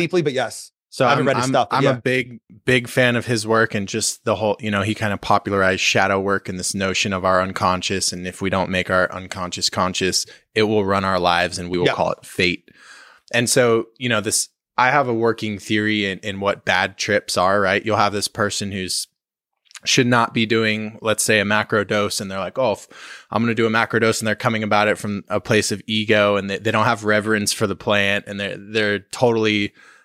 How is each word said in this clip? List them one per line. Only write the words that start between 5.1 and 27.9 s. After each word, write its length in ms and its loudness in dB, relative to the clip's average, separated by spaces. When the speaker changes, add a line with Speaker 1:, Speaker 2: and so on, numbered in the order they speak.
Speaker 2:
popularized 640 2
shadow 380 2
work 300 -2
and 100 -8
this 160 -6
notion 380 -2
of 100 -2
our 180 4
unconscious. 680 -2
And 160 -10
if 140 -10
we 80 -2
don't 200 0
make 220 -2
our 200 2
unconscious 580 -6
conscious, 560 -2
it 100 2
will 200 2
run 220 0
our 120 2
lives 400 0
and 140 -8
we 60 0
will 100 2
Speaker 1:
Yeah. 60 0
Speaker 2:
call 180 0
it 140 -10
fate. 440 -2
And 160 0
so, 380 4
you 120 -4
know, 100 0
this, 300 -2
I 140 4
have 160 2
a 60 0
working 460 -2
theory 460 0
in, 140 -4
in 220 -8
what 240 -2
bad 320 0
trips 400 -2
are, 240 2
right? 240 0
You'll 120 0
have 160 2
this 140 -2
person 460 -4
who's 340 -6
should 220 2
not 260 2
be 140 0
doing, 560 -2
let's 220 0
say, 160 4
a 60 2
macro 380 0
dose, 380 -2
and 80 -8
they're 80 -8
like, 220 -6
"Oh, 140 2
if 140 -10
I'm 100 0
gonna 140 0
do 100 2
a 60 2
macro 280 2
dose," 220 2
and 60 -4
they're 80 0
coming 260 -2
about 260 2
it 120 2
from 280 -6
a 140 -2
place 300 2
of 160 -6
ego, 480 4
and 160 -2
they, 80 -4
they 100 -4
don't 160 4
have 180 2
reverence 480 2
for 140 -2
the 100 -2
plant, 520 0